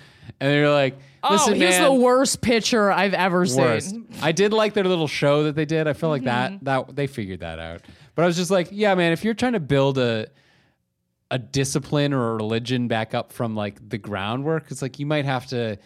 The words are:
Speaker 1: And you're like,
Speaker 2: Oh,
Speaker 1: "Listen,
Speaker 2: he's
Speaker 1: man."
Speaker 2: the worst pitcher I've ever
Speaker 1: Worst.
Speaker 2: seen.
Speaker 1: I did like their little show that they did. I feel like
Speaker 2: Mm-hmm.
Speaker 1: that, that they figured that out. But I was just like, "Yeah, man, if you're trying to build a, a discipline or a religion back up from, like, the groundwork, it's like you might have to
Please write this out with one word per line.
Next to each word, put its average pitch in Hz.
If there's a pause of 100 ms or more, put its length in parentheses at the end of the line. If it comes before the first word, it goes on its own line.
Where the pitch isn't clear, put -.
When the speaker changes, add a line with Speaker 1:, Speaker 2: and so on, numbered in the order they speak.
(420)
Speaker 1:
And 143
you're 147
like, 139 (280)
Speaker 2:
Oh, -
Speaker 1:
"Listen, 269
Speaker 2:
he's - (180)
Speaker 1:
man." -
Speaker 2:
the 277
worst 247
pitcher 214
I've 185
ever 180
Speaker 1:
Worst. 131
Speaker 2:
seen. 226 (140)
Speaker 1:
I 156
did 202
like 214
their 202
little 170
show 147
that 151
they 156
did. 156
I 147
feel 165
like 139
Speaker 2:
Mm-hmm. 127
Speaker 1:
that, 131
that 135
they 143
figured 95
that 82
out. 82 (340)
But 156
I -
was 170
just 180
like, 180
"Yeah, 202
man, 170
if 165
you're 226
trying 247
to 208
build 139
a, 113 (1040)
a 127
discipline 139
or 120
a 113
religion 117
back 110
up 120
from, 113
like, 104
the 110
groundwork, 120
it's 131
like 131
you 143
might 147
have 127
to 117